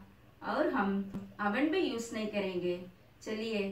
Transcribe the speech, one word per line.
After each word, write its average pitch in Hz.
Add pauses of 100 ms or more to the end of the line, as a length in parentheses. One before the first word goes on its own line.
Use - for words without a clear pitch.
(460)
और 226
हम 196 (440)
ओवन 240
भी 381
यूज़ 240
नहीं 220
करेंगे। 180 (420)
चलिए 220 (100)